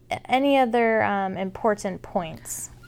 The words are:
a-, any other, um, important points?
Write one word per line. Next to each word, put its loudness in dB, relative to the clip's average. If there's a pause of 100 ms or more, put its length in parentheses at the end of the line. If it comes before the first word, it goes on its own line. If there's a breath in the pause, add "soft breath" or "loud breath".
(100)
a-, -6
any 4
other, 4
um, 0
important -2
points? -8 (200)